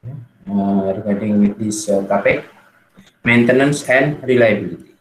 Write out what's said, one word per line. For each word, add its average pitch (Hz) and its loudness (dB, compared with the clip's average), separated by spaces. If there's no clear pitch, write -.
uh, 98 -4
regarding 104 -2
with 101 2
this, 107 -6
uh, 98 2
topic, 98 -2
maintenance 127 2
and 139 0
reliability. 107 0